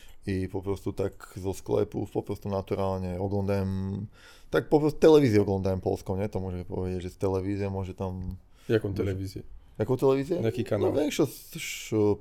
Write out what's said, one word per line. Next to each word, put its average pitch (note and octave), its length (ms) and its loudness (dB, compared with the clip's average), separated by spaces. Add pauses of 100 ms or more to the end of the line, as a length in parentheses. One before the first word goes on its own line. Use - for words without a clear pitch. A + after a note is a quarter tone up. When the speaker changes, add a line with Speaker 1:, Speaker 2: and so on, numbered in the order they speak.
(280)
Speaker 1:
i F#2+ 240 -2
po F#2+ 100 -4
prostu G2 320 -4
tak - 420 -6
ze F#2+ 180 -4
sklepów, A2 580 -2
po A2+ 120 -2
prostu G#2 260 -8
naturalnie F#2+ 680 -2
oglądałem, G2 880 -2 (420)
tak - 200 0
po D#3 100 6
prostu D3 200 2
telewizję C#3+ 420 8
oglądałem F#2+ 400 0
polską, G2 360 -2
nie? G#2 120 -2
To G2 100 -4
może F#2 260 -6
powiedzieć, F#2 360 -4
że F2+ 80 -8
z - 80 -14
telewizji, G2 520 0
może F#2+ 240 -4
tam F#2 420 -6 (340)
Speaker 2:
Jaką A2 200 2
Speaker 1:
może F#2+ 140 -4
Speaker 2:
telewizję? G2 400 -6 (360)
Speaker 1:
Jaką A#2 180 2
telewizję? C#3 440 2
Speaker 2:
Jaki A2+ 220 0
kanał? G#2 300 2
Speaker 1:
No C3+ 80 2
większość - 540 -2
sz-, G#2 640 0